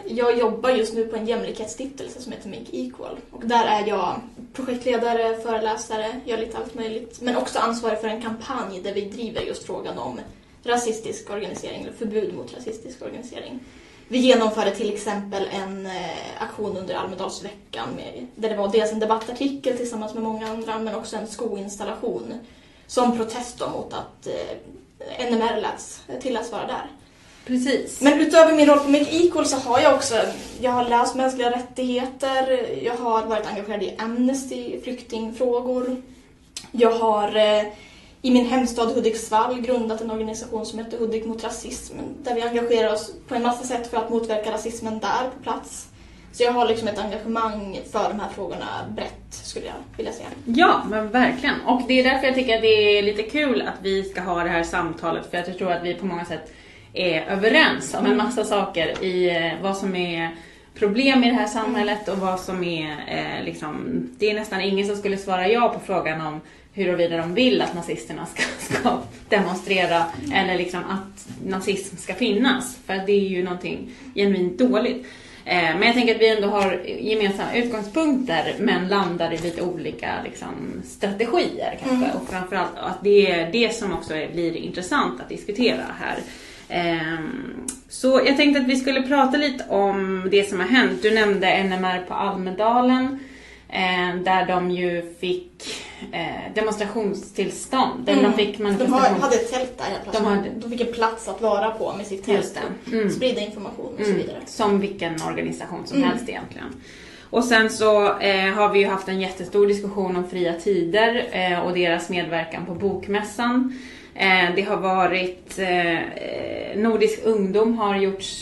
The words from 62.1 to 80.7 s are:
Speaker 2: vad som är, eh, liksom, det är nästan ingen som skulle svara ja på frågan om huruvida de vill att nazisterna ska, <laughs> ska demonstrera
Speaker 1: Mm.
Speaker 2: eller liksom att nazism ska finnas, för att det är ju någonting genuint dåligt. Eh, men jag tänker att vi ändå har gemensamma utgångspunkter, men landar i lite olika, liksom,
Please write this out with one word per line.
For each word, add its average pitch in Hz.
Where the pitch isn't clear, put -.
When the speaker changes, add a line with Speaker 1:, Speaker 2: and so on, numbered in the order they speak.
Speaker 2:
vad 185
som 185
är, 160
eh, 156
liksom, 160
det 208
är 214
nästan 208
ingen 196
som 202
skulle 196
svara 185
ja 233
på -
frågan 160
om 151
huruvida 170
de 165
vill 214
att 165
nazisterna 165
ska, -
<laughs> -
ska 247
demonstrera 180
Speaker 1:
Mm. 175
Speaker 2:
eller 180
liksom 180
att -
nazism 190
ska -
finnas, 240
för 190
att 190
det 202
är 196
ju 180
någonting 180
genuint 190
dåligt. 247
Eh, 175
men 202
jag 233
tänker 226
att 214
vi 220
ändå 208
har 202
gemensamma 202
utgångspunkter, 233
men 185
landar 175
i 165
lite 170
olika, 160
liksom, -